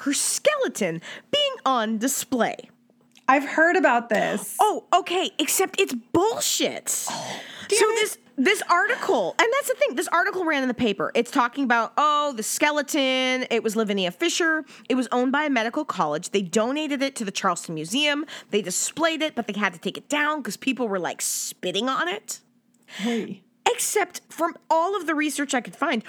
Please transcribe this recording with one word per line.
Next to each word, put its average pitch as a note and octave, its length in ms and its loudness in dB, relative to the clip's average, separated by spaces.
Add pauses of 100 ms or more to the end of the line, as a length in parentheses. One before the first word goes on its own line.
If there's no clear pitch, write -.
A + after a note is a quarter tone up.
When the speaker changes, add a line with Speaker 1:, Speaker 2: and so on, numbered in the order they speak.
Speaker 1:
her C#4+ 100 -2
skeleton C#4 880 0 (300)
being C#5+ 220 2 (120)
on A3+ 320 2
display. A3+ 580 0 (720)
Speaker 2:
I've C4+ 200 4
heard E4 280 4
about B3 340 4
this. G3+ 500 0
Speaker 1:
Oh, G4 340 2
okay, F4 440 2
except - 420 0
it's F#4+ 140 0
bullshit. - 1160 -2
Speaker 2:
Oh, - 300 -8 (300)
Speaker 1:
So G4+ 80 2
Speaker 2:
damn A4 140 6
it. A4+ 100 2
Speaker 1:
this, - 160 -2 (200)
this F4+ 340 4
article, F4+ 680 2
and F4+ 180 4
that's C#5 120 0
the B4 80 0
thing, D4 200 0
this D#4+ 120 -2
article F#4 380 0
ran D4 180 2
in C4 40 0
the B3 60 0
paper. G3+ 400 0
It's A#3 160 0
talking B3+ 340 0
about, A#3 320 2
oh, D4 380 2
the A3 80 -8
skeleton, C4 1120 0
it A#3 120 2
was G#3 120 -2
Lavinia G3+ 340 0
Fisher. D#4+ 560 0 (240)
It C4 60 2
was B3+ 160 0
owned B3 200 2
by D4 120 2
a D4+ 80 0
medical A#3+ 340 0
college. D#3+ 460 -2
They G3+ 100 2
donated C4 640 0
it C4+ 140 -4
to A3+ 80 -6
the G3 60 -4
Charleston F3 440 -2
Museum. C#4+ 500 -2 (240)
They G#3 140 0
displayed D#4+ 580 -2
it, D#4 140 -2
but A#3 100 -4
they G3+ 140 -6
had G3 140 0
to E3+ 60 -18
take - 180 -6
it - 120 -16
down D4 320 0
'cause G#3+ 160 -8
people B3+ 300 -2
were, G3 120 -2
like, D3+ 220 -4
spitting - 640 -4
on C4+ 200 -2
it. - 320 -8 (480)
Speaker 2:
Hey. A3 560 -4 (280)
Speaker 1:
Except - 580 -2
from E4 260 -4 (160)
all E4+ 260 2
of F4 80 -6
the D#4+ 80 0
research D4 400 -2
I B3+ 80 0
could F#3+ 140 -14
find, C#4 320 -2